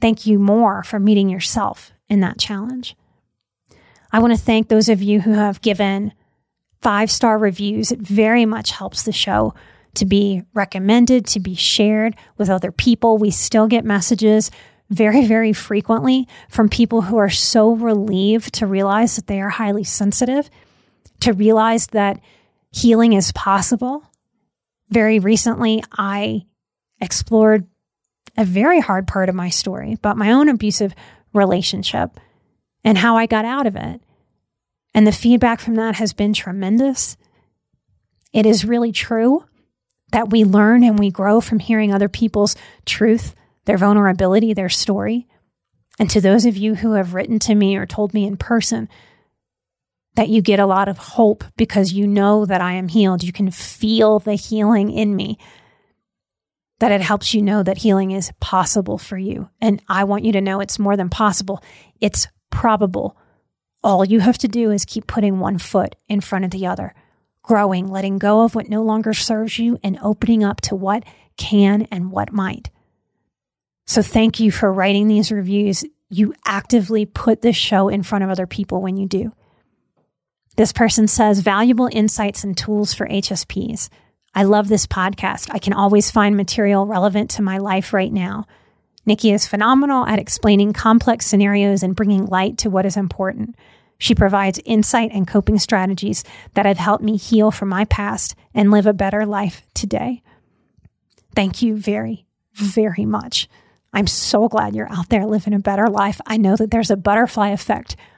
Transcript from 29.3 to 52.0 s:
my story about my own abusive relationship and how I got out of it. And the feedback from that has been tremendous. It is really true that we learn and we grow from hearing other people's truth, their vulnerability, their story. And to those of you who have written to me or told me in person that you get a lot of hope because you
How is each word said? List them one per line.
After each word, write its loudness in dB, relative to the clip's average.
my -6
story -6
about -2
my 2
own 6
abusive 0
relationship -2
and 4
how 4
I 2
got 0
out -4
of -4
it. -12
And 6
the 4
feedback 2
from -4
that -2
has -4
been 0
tremendous. -2
It 4
is 4
really 0
true 0
that 0
we 6
learn 6
and 4
we 2
grow 2
from -2
hearing 0
other 0
people's 0
truth, 0
their 2
vulnerability, 2
their -4
story. -4
And 0
to 2
those 4
of 2
you -2
who -2
have -2
written -4
to 0
me 4
or -6
told -4
me 0
in -6
person -2
that 0
you 4
get 2
a 4
lot 2
of -6
hope 0
because 0
you 0